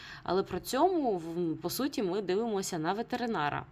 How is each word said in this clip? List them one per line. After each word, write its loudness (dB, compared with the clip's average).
Але 2
при -4
цьому, 2
в-, -2
по -2
суті, 0
ми 0
дивимося 0
на 2
ветеринара, -2